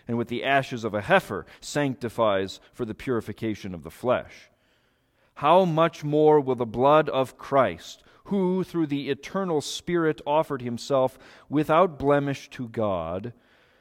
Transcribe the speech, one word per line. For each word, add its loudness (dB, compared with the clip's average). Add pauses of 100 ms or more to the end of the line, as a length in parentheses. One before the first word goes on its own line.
and -2
with -2
the -6
ashes 0
of -4
a 0
heifer 0 (160)
sanctifies -2 (140)
for -8
the -8
purification -6
of -12
the -14
flesh, -4 (840)
how 4
much 0
more 4
will -2
the -4
blood 4
of -2
Christ, -2 (220)
who 0
through -4
the -4
eternal -2
Spirit -2
offered 0
himself -2 (300)
without 2
blemish 0
to -10
God, -4 (500)